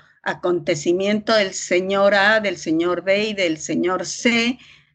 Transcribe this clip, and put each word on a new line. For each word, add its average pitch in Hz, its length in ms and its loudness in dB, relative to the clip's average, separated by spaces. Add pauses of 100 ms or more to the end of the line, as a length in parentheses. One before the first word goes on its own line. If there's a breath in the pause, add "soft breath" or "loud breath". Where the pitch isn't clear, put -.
(220 loud breath)
acontecimiento 180 1120 0
del 196 200 2
señor 196 600 2
A, 208 260 4
del 190 180 -4
señor 175 440 -2
B 202 280 0
y - 20 -6
del 180 240 -2
señor 175 480 -2
C, 233 540 -2 (360 soft breath)